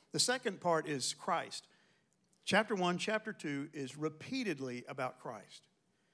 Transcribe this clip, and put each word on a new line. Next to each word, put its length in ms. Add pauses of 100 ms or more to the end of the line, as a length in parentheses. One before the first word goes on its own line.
(120)
The 60
second 420
part 280
is 260
Christ. 520 (760)
Chapter 300
one, 240
chapter 340
two 400
is 240
repeatedly 920
about 300
Christ. 440 (520)